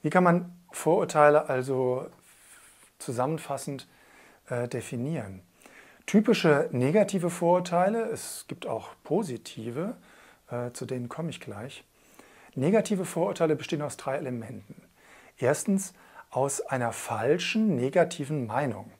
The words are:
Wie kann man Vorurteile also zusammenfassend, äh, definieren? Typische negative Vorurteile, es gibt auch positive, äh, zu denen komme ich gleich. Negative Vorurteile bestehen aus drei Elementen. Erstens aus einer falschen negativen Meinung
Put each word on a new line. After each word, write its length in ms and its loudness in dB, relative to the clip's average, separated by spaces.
Wie 80 -2
kann 160 6
man 340 2
Vorurteile 760 4
also 580 0
zusammenfassend, 880 -6
äh, 180 -4
definieren? 760 -6
Typische 680 4
negative 560 2
Vorurteile, 760 2
es 440 -10
gibt 180 -10
auch 280 -6
positive, 880 -4
äh, 200 -6
zu 160 -10
denen 240 -6
komme 180 -8
ich 120 -10
gleich. 440 -14
Negative 480 2
Vorurteile 520 0
bestehen 260 -6
aus 140 -8
drei 200 -6
Elementen. 640 -10
Erstens 540 0
aus 300 -2
einer 320 -2
falschen 840 0
negativen 720 0
Meinung 540 -4